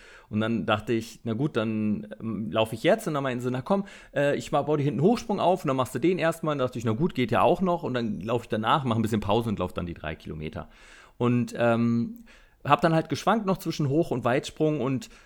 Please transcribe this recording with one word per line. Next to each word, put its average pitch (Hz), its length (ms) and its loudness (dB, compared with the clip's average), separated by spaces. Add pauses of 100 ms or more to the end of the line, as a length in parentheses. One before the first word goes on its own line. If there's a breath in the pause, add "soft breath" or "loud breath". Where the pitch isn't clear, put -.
(300 loud breath)
Und 107 100 -2
dann 110 240 -2
dachte 107 280 0
ich, 113 320 -4
"Na 117 80 -4
gut, 139 240 -2
dann, 110 500 -2 (140)
ähm, 110 320 -6
laufe 113 240 2
ich - 80 -8
jetzt." 196 240 2
Und 156 60 -2
dann 139 100 -2
meinten 123 180 -4
sie, 123 80 -2
"Na 131 100 -4
komm, 196 240 0 (300 loud breath)
äh, 143 220 2
ich - 160 -6
ma-, 143 100 2
baue 151 160 2
dir 139 60 0
hinten 135 180 0
Hochsprung 214 380 2
auf 185 240 2
und 156 40 0
dann 135 80 2
machst 127 200 -2
du - 20 -4
den 165 220 2
erstmal." 160 320 0
Und 143 80 -2
dachte 123 180 -2
ich, 113 60 -4
"Na 113 80 2
gut, 143 240 0
geht 123 160 0
ja 95 100 4
auch 170 200 4
noch." 175 200 0
Und 127 120 -4
dann 113 260 -2
laufe 117 240 -2
ich - 40 -20
danach, 120 360 2
mach 117 120 2
ein 117 60 2
bisschen 110 180 0
Pause 113 280 2
und 95 100 -2
lauf 90 140 -2
dann 87 140 -6
die 85 80 -8
drei 78 200 -8
Kilometer. 78 540 -10 (500 loud breath)
Und, 120 400 2
ähm, 117 640 2 (380 soft breath)
hab 139 180 4
dann 160 140 4
halt 160 140 2
geschwankt 202 360 0
noch 190 140 0
zwischen 156 300 -2
Hoch- 151 240 0
und 120 120 -4
Weitsprung 151 560 0
und 127 300 -2 (160 loud breath)